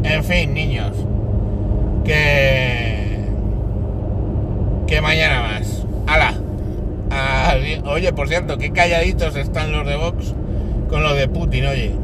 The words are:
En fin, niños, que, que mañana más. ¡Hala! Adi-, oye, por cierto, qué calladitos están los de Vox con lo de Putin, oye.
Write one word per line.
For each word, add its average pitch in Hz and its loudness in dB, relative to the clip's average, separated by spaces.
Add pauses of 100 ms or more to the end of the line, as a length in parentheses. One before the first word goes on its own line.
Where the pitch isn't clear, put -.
En 156 2
fin, 170 2
niños, - -2 (1080)
que, 127 2 (1700)
que 151 2
mañana 156 2
más. 110 -2 (220)
¡Hala! 151 4 (760)
Adi-, 135 0
oye, 165 0
por 165 -2
cierto, 160 -2
qué 147 -4
calladitos 170 2
están 151 -2
los 147 -2
de 147 -2
Vox 165 -2 (560)
con 151 2
lo 151 2
de 139 2
Putin, 131 0
oye. 131 0 (120)